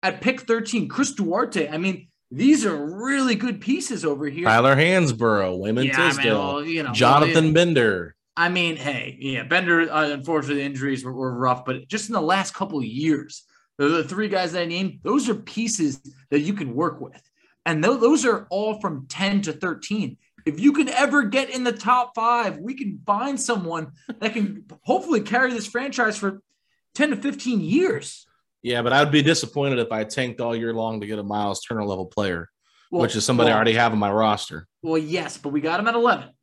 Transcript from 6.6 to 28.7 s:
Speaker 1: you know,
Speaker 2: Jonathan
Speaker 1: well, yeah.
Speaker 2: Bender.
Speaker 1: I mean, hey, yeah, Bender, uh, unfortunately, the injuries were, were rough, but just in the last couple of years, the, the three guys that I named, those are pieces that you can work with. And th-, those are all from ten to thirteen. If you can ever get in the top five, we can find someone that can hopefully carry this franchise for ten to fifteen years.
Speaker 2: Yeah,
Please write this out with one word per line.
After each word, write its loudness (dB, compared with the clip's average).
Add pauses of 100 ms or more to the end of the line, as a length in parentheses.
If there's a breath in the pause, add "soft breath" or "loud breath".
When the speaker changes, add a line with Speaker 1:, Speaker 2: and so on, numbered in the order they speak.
Speaker 1:
you -4
know, -4
Speaker 2:
Jonathan 6
Speaker 1:
well, 6
yeah. 4
Speaker 2:
Bender. 4 (200)
Speaker 1:
I 2
mean, 0
hey, -6
yeah, -6
Bender, 2
uh, 0
unfortunately, -2
the -4
injuries -4
were, -8
were -4
rough, 0
but -6
just -6
in -6
the 0
last 0
couple -6
of -2
years, -2 (360)
the, 2
the 2
three -4
guys 0
that -4
I -2
named, -4
those 0
are 0
pieces -4 (300 loud breath)
that 2
you -2
can -6
work -2
with. -16 (460)
And 0
th-, 4
those 4
are 0
all -2
from -6
ten 0
to -4
thirteen. -6 (280)
If -2
you 6
can 2
ever 2
get 0
in -4
the 0
top 0
five, 0
we -10
can -8
find 0
someone -4 (280 loud breath)
that -4
can -4 (180)
hopefully 0
carry 2
this -6
franchise -2
for -6 (520)
ten 2
to 0
fifteen -2
years. 0 (360)
Speaker 2:
Yeah, -2